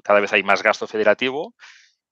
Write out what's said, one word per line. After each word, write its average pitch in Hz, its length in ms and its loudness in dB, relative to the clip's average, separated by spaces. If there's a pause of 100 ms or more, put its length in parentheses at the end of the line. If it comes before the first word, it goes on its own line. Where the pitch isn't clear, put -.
cada 101 180 2
vez 101 120 -2
hay 104 100 2
más 98 200 0
gasto 107 240 0
federativo 127 680 -2 (580)